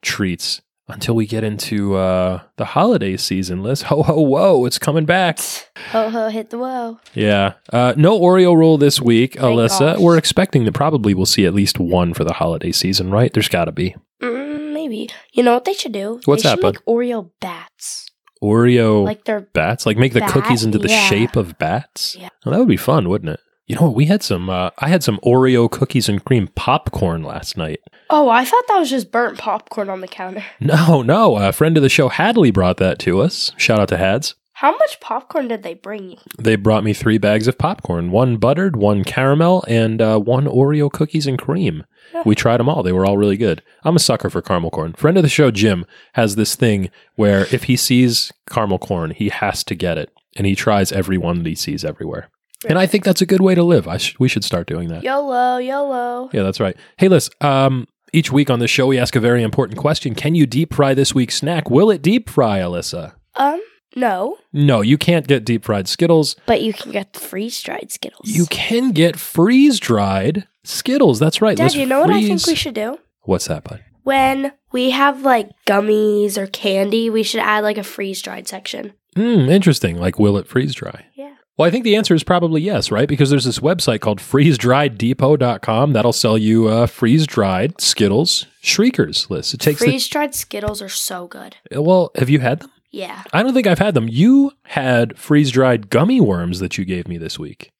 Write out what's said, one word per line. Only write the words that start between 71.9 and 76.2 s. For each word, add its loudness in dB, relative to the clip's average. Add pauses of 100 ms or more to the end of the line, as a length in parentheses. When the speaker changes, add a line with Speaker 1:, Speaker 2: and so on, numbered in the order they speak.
Speaker 2:
what 4
I 2
think 0 (160)
Speaker 1:
freeze -2
Speaker 2:
we 0
should -6
do? -8 (240)
Speaker 1:
What's -2
that, -8
bud? -16 (220)
Speaker 2:
When 0 (180)
we 0
have, 0
like, 2 (180)
gummies 0